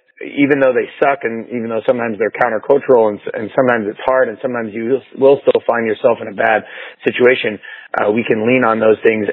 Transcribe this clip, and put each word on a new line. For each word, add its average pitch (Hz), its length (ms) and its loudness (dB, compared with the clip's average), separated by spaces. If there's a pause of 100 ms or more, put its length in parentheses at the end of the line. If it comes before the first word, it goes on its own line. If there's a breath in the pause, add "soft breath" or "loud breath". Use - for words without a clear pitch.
(220)
even 139 400 0
though 131 100 4
they 117 160 -2 (160)
suck 139 200 0
and 113 260 -6
even 117 200 -6
though 110 160 -4
sometimes 117 320 -2
they're 104 140 -2
countercultural 120 800 2
and, 101 100 -6 (140)
and 107 240 -8
sometimes 120 320 0
it's - 160 -12
hard 131 240 2
and 104 120 -10
sometimes 120 300 -6
you 113 140 -8
will, 127 160 0 (180)
will 135 220 6
still 117 260 2
find 117 180 0
yourself 110 360 0
in 110 60 -10
a 101 80 -14
bad 110 260 2 (420 loud breath)
situation, 123 560 2 (380 loud breath)
uh, 107 140 0
we 113 120 0
can 110 240 0
lean 127 160 2
on 113 160 2
those 110 240 4
things 107 300 2